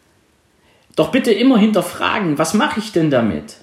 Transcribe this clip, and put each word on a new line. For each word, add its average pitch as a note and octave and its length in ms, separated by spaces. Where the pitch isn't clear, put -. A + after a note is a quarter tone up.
Doch - 160
bitte B3 200
immer B3 260
hinterfragen, F#3+ 800
was D#3+ 160
mache A3 260
ich - 120
denn D#3+ 200
damit? G#2+ 520